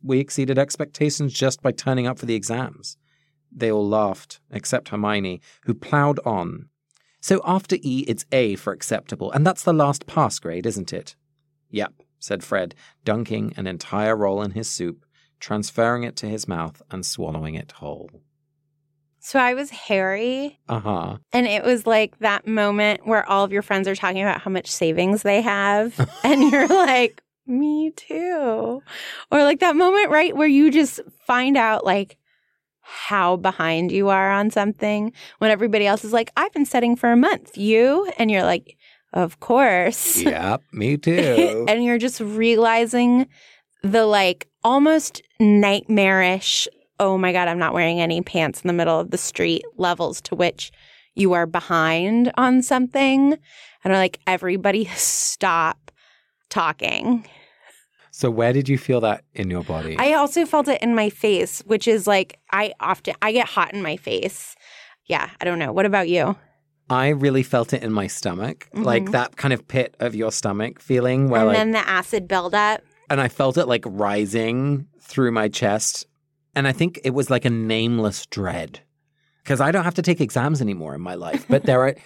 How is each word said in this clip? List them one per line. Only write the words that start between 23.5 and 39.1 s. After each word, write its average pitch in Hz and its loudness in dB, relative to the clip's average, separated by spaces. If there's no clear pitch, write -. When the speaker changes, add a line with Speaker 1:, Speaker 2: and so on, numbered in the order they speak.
Speaker 2:
your 202 -2
friends 196 -2
are 190 -2
talking 190 -2
about 196 -2
how 190 -6
much 185 -4
savings 180 0
they 202 2
have. 208 0
<laughs> - -20
And 277 6
you're 285 4
like, 269 4
"Me 302 0
too." 277 -4
Or, 294 6
like, 285 4
that 339 4
moment, 370 4
right, 311 4
where 302 4
you 294 8
just 285 2
find 254 2
out, 220 2
like, 196 0
how 185 -2
behind 170 -2
you 196 0
are 190 2
on 208 0
something 208 -2
when 214 2
everybody 208 2
else 214 0
is 214 -8
like, 226 2
"I've 349 -2
been 285 0
studying 240 0
for 240 2
a 240 6
month. 330 0
You?" 240 4
And 220 2
you're 190 2
like, - -2